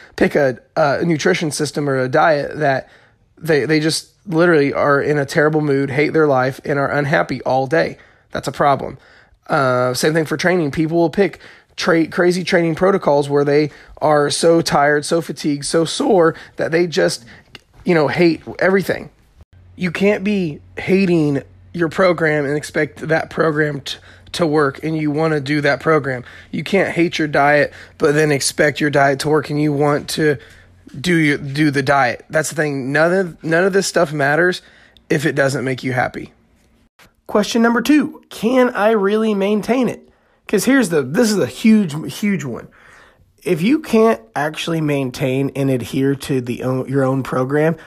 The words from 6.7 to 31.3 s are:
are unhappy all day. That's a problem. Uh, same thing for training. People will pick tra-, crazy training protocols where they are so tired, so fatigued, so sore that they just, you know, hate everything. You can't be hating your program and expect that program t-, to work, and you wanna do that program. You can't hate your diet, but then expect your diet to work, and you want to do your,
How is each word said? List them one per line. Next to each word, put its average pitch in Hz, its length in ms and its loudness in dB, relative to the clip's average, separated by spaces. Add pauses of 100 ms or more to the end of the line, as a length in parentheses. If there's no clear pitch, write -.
are 139 100 0
unhappy 147 540 -2
all 131 240 -2
day. 160 300 -2 (340)
That's - 160 -8
a 139 40 -6
problem. - 460 0 (500)
Uh, 127 460 0
same 151 200 0
thing 160 120 0
for 156 100 -6
training. 170 360 0
People 160 260 -2
will 170 120 2
pick 185 300 -2 (360)
tra-, 165 320 0
crazy 180 360 0
training 170 320 0
protocols 160 540 2
where 143 160 2
they 143 240 2 (320)
are 147 280 2
so 165 320 2
tired, 147 440 2
so 170 160 0
fatigued, 143 440 -6
so 165 200 0
sore 170 480 2 (220)
that - 160 -4
they 175 160 2
just, 160 360 -2 (600)
you 175 100 2
know, 151 140 4
hate 165 340 2 (160)
everything. 185 520 0 (640)
You 175 160 -4
can't 196 320 0
be 190 360 -2 (180)
hating 170 680 2 (300)
your 170 160 -2
program 156 560 0
and 143 120 -2
expect 156 500 -6
that 160 220 -2
program 151 520 -2
t-, - 160 -12 (340)
to 170 160 -2
work, 147 360 0
and 160 140 -4
you 151 140 -2
wanna 156 300 -2
do 143 200 -2
that 143 200 0
program. 139 420 0 (280)
You 165 120 -6
can't 175 260 0
hate 170 300 0
your 156 80 -2
diet, 147 460 2 (240)
but 147 180 2
then 151 160 2
expect 143 480 0
your 151 100 0
diet 139 300 2
to 151 100 -4
work, 151 200 0
and 147 120 -2
you 151 100 2
want 143 400 0
to 151 260 0 (640)
do 170 160 0
your, 147 220 2